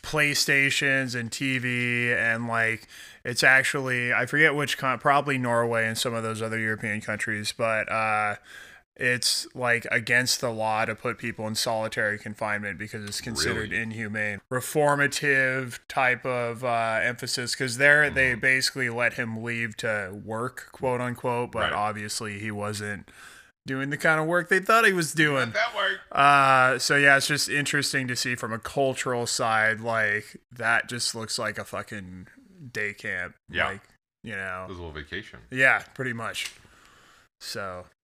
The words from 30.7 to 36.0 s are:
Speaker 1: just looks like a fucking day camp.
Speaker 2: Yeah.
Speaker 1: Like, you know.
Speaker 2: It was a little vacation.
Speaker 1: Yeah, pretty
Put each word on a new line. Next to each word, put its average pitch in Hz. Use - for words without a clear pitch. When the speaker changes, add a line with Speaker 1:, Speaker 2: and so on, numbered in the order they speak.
Speaker 1:
just 120
looks 110
like 110
a 104
fucking 92
day 104
camp. 92
Speaker 2:
Yeah. 87
Speaker 1:
Like, 98
you 110
know. 92
Speaker 2:
It 92
was 92
a 87
little 82
vacation. 85
Speaker 1:
Yeah, 127
pretty 127